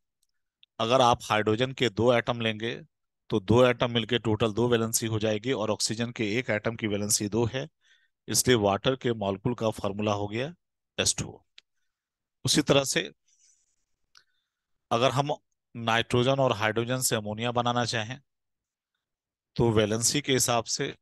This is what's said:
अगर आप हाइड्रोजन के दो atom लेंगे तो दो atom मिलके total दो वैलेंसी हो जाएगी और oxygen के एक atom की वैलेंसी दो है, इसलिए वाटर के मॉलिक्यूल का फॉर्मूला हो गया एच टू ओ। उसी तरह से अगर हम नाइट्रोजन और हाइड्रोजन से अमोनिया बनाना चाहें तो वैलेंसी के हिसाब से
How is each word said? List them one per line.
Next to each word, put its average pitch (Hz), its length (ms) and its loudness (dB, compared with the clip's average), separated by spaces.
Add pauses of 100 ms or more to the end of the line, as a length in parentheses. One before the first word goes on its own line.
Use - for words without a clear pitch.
(800)
अगर 117 220 4
आप 120 220 4
हाइड्रोजन 110 500 0
के 123 160 0
दो 113 240 2
atom 117 280 -2
लेंगे 113 340 -6 (540)
तो 107 100 0
दो 113 260 6
atom 120 260 2
मिलके 117 280 0
total 107 340 0
दो 113 140 0
वैलेंसी 113 400 0
हो 110 120 -2
जाएगी 110 320 -2
और 107 200 -2
oxygen 117 400 -4
के 107 260 -2
एक 127 120 -4
atom 113 260 -2
की 113 120 -4
वैलेंसी 104 420 -2
दो 113 160 0
है, 131 220 -6 (600)
इसलिए 120 300 4
वाटर 101 380 2
के 123 180 -2
मॉलिक्यूल 101 420 -2
का 110 160 -2
फॉर्मूला 104 420 -2
हो 101 140 -4
गया 127 260 -8 (440)
एच 92 220 0
टू - 60 -6
ओ। - 180 -18 (1000)
उसी 147 160 2
तरह 139 220 4
से - 280 -4 (1800)
अगर 120 200 2
हम 143 200 -2 (440)
नाइट्रोजन 120 640 0
और 127 180 2
हाइड्रोजन 117 440 -2
से 127 140 -2
अमोनिया 107 360 -4
बनाना 120 340 -2
चाहें 120 340 -6 (1400)
तो 120 160 2
वैलेंसी 110 500 2
के 139 120 -2
हिसाब 120 320 0
से - 360 -6